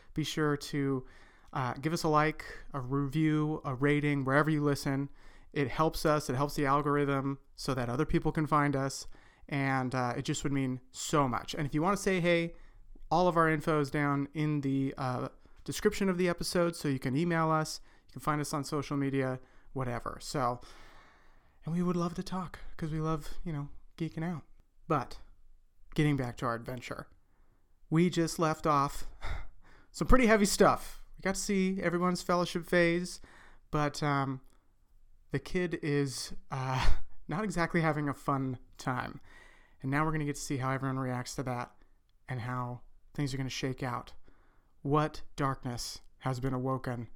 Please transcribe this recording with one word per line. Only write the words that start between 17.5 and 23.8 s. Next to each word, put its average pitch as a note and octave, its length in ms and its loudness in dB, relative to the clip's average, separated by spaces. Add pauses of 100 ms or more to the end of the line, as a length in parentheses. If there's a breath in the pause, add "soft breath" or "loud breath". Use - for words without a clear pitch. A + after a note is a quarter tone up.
us, D#3 300 -2 (280 soft breath)
you - 40 -20
can C3 80 -14
find D3+ 220 -2
us C#3+ 100 -4
on D3 120 -2
social D3 340 -4
media, C3+ 420 -2 (320 soft breath)
whatever. A#2+ 480 -6
So, B2 400 -2 (1040 loud breath)
and D#3 100 -4
we F3 80 0
would F3 140 2
love E3+ 180 -2
to F#3 100 -6
talk F3+ 340 -6 (180)
'cause D#3+ 140 -4
we D#3 100 -2
love, D#3 440 -2
you E3+ 80 -4
know, C#3+ 160 -6 (280)